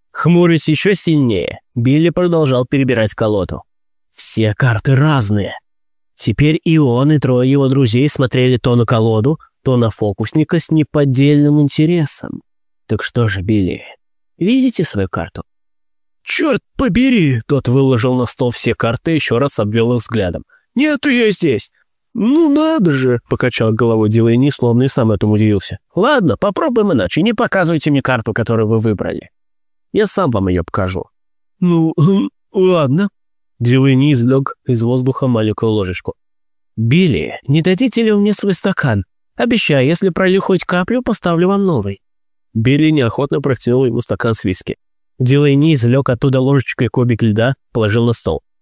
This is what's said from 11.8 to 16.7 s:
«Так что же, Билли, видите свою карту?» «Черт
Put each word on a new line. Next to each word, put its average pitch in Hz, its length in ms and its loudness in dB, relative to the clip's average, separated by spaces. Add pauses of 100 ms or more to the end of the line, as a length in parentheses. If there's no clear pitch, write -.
«Так - 160 -4
что 120 240 -2
же, 98 140 -4
Билли, 98 420 -2 (540)
видите 240 460 0
свою 98 240 -4
карту?» - 360 -10 (800)
«Черт - 380 -2 (160)